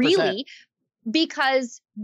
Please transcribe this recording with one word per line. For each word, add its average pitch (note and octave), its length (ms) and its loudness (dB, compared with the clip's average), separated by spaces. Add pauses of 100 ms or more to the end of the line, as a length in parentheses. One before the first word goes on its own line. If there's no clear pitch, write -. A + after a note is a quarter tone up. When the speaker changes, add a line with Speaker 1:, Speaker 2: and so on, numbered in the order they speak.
Speaker 1:
percent. F4 160 4
Speaker 2:
really, G3+ 260 -2 (640)
because C4+ 720 0 (220)